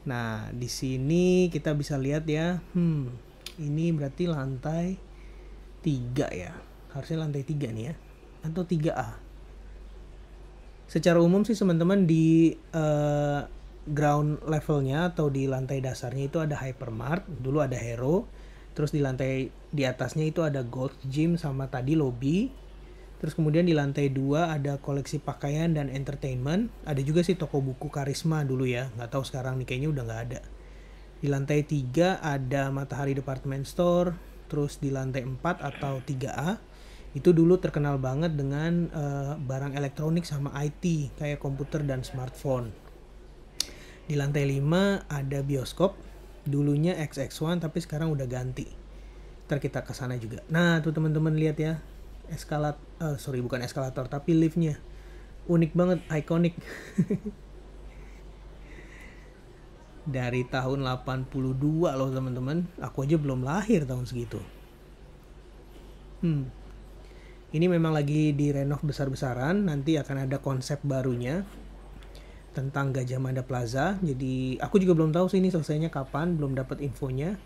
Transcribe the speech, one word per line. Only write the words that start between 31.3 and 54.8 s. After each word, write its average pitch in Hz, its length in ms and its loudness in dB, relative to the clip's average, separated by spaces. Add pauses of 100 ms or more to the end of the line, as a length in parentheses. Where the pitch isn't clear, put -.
tiga 156 560 2
ada 139 480 0
Matahari 139 480 -2
Department 135 480 -4
Store, 175 480 4 (400)
terus 147 240 0
di 139 160 -2
lantai 131 320 -2
empat 147 400 -2
atau 139 400 -4
tiga 135 320 -4
A 151 140 0 (640)
itu 139 160 4
dulu 175 320 10
terkenal 147 400 0
banget 143 400 0
dengan, 160 480 2
eh, 143 480 -4
barang 135 400 -4
elektronik 156 480 0
sama 143 320 -2
I 147 160 -2
T, 156 480 0
kayak 147 240 -2
komputer 143 400 -2
dan 131 160 -2
smartphone. 127 720 -4 (1400)
Di 151 80 0
lantai 143 320 0
lima 170 640 2
ada 139 320 -2
bioskop, 143 480 2 (560)
dulunya 147 560 2
X - 160 -6
X - 240 -6
one, 170 160 0
tapi 165 240 -4
sekarang 160 320 -2
udah 135 80 -2
ganti. 127 400 -4 (800)
Ntar 139 160 0
kita 131 240 -2
ke 127 80 -10
sana 123 240 -4
juga. 113 320 -8
Nah, 165 320 6
tuh 156 160 0
teman-teman 156 400 4
lihat 156 240 2
ya, 156 240 -2 (480)
eskalat-, 151 480 -2 (240)
eh, 151 160 -2
sorry, 127 240 -4
bukan 123 160 -2
eskalator, 127 480 -4
tapi 143 240 0
liftnya. 160 480 4 (720)